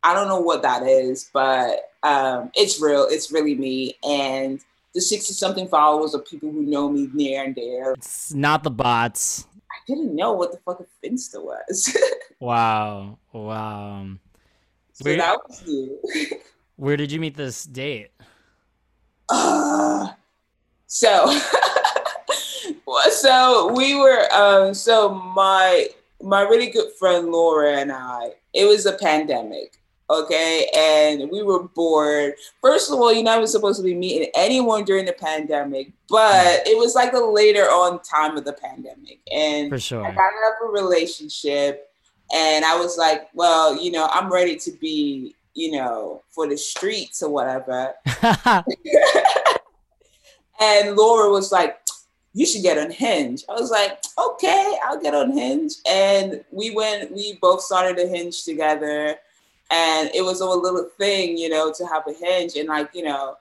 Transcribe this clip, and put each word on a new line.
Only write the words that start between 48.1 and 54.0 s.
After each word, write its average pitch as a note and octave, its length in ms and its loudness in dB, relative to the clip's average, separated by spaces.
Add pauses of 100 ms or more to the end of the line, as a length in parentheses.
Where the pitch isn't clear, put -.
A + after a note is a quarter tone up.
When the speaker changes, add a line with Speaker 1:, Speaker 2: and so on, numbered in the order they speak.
Speaker 1:
<laughs> - 0 - (1900)
And G#3 360 4
Laura A3 340 6
was G3 220 2
like, F3+ 260 2 (560)
"You B3+ 120 2
should G#3 180 -2
get E3 140 4
on D3+ 140 -2
Hinge." D3+ 580 -2
I G3 40 -8
was A#3 180 -4
like, G3+ 280 0 (180)